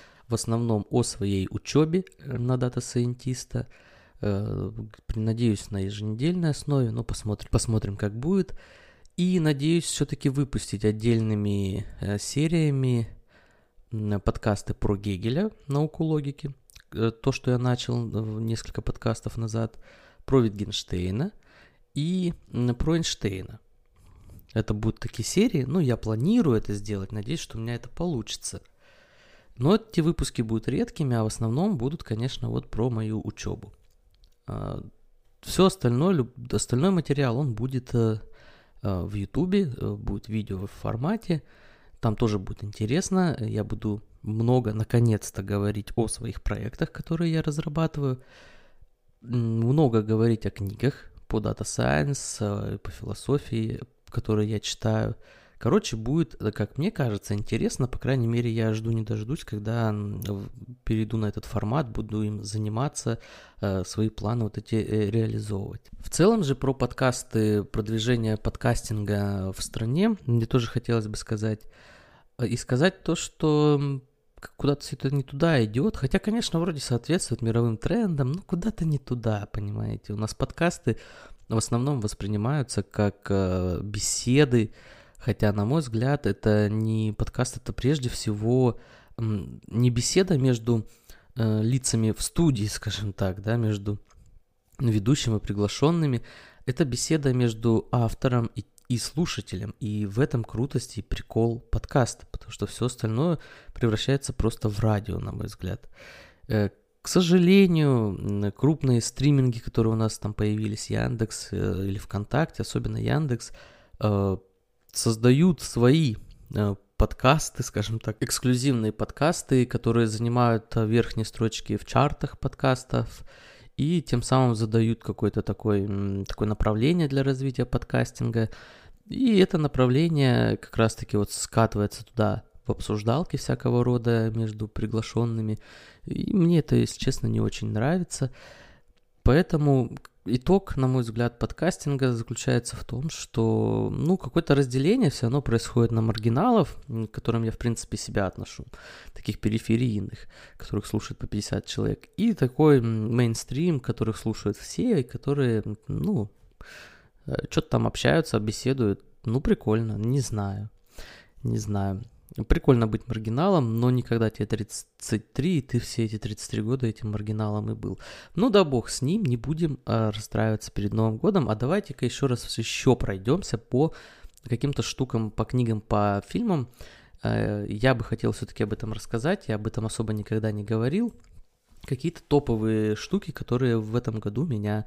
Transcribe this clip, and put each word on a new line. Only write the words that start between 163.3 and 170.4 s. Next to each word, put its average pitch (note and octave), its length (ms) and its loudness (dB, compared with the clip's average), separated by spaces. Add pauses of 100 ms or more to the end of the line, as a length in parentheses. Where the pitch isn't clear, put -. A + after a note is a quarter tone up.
но B2 120 4
никогда A#2 380 0
тебе - 160 -4
тридцать - 880 -6
три, D#3+ 260 0
и - 20 -2
ты - 180 -2
все - 240 -4
эти G#2+ 140 -4
тридцать - 340 -10
три A2 100 -2
года A#2+ 260 -2
этим G#2+ 240 -6
маргиналом G#2+ 600 -4
и G#2+ 40 -6
был. G2+ 240 -8 (360)
Ну A3 140 4
да G3 140 8
бог C3+ 260 0
с - 120 -8
ним, F#3 220 0
не A#2+ 140 2
будем, D3 480 -2
э, A2 240 2
расстраиваться G#2+ 640 -2